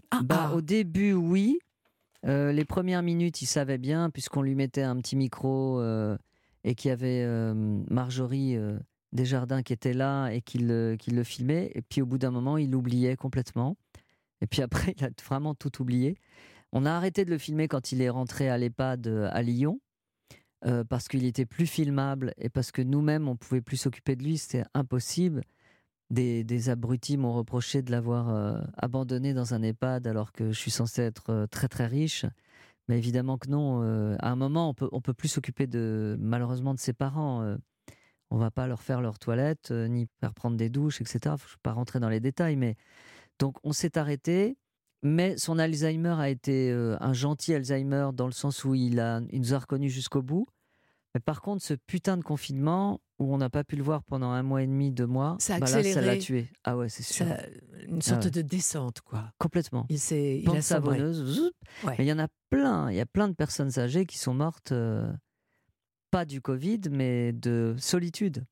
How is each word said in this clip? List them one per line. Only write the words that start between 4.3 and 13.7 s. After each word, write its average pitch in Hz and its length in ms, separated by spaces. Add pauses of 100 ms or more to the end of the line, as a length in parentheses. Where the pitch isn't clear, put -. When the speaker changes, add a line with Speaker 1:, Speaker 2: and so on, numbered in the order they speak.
Speaker 2:
lui 135 140
mettait 135 260
un 127 160
petit 127 180
micro, 135 640
euh, 110 380 (460)
et 123 100
qu'il 135 160
y - 20
avait, 127 320
euh, 113 300 (340)
Marjorie, 127 720
euh, 107 220 (340)
Desjardins 127 480
qui 123 120
était 123 200
là 135 360
et 113 120
qui - 160
le, 117 420
qui - 120
le 120 120
filmait. 139 520
Et - 80
puis - 180
au 131 60
bout 127 100
d'un 127 140
moment, 127 260
il 143 180
oubliait 123 400
complètement. 131 600 (640)